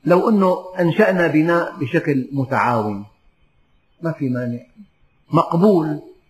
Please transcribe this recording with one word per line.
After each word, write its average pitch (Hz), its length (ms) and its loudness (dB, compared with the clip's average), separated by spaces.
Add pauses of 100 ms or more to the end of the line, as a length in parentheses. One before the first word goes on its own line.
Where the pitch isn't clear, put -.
لو 175 240 4
أنه 190 280 2 (240)
أنشأنا 180 460 2
بناء 160 500 0
بشكل 143 560 -2
متعاون 110 720 -2 (960)
ما 160 100 -4
في 139 160 -6
مانع، 123 320 -6 (720)
مقبول. 170 720 2 (300)